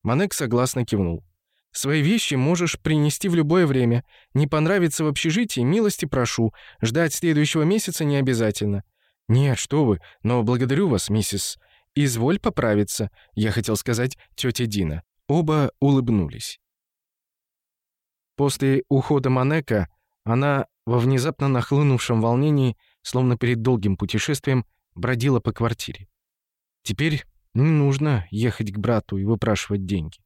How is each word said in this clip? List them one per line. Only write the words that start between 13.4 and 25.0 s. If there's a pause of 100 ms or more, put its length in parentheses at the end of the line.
хотел
сказать, (180)
«тетя
Дина». (240)
Оба
улыбнулись. (1800)
После
ухода
Манека (340)
она (180)
во
внезапно
нахлынувшем
волнении, (240)
словно
перед
долгим
путешествием, (280)
бродила